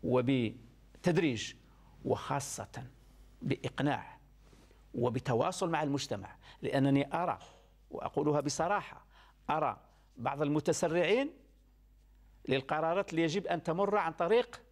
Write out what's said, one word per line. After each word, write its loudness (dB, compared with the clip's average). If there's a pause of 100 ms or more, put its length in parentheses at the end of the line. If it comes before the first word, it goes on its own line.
وبتدريج 0 (520)
وخاصة -4 (580)
بإقناع -4 (760)
وبتواصل 0
مع 0
المجتمع، -4 (260)
لأنني 2
أرى -2 (520)
وأقولها 0
بصراحة، -2 (440)
أرى 0 (400)
بعض -2
المتسرعين 2 (1160)
للقرارات 0
اللي 0
يجب 0
أن -2
تمر 0
عن 0
طريق 0 (100)